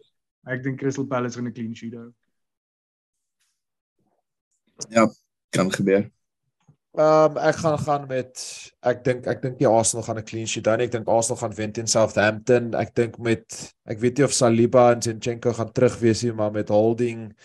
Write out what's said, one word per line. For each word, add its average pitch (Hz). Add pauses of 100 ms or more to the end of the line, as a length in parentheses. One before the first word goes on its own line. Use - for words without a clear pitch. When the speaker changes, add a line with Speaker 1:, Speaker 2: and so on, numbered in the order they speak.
(460)
Speaker 1:
Ek 127
dink 131
Crystal 135
Palace 123
gaan 123
'n 117
clean 117
sheet 117
hou. 117 (2750)
Speaker 2:
Ja, 113 (440)
kan 95
gebeur. 98 (840)
Speaker 3:
Ehm, 156
ek 151
gaan 151
gaan 143
met, 127 (480)
ek 123
dink, 123
ek 117
dink 127
nie 143
Arsenal 113
gaan 113
'n 110
clean 113
sheet 110
hou 110
nie. 123
Ek 117
dink 110
Arsenal 113
gaan 110
wen 107
teen 113
Southampton. 110
Ek 110
dink 117
met, - (160)
ek 110
weet 123
nie 143
of 127
Saliba 120
en 117
Zinchenko 117
gaan 113
terug 120
wees 110
nie, 120
maar 107
met 104
Holding 113 (120)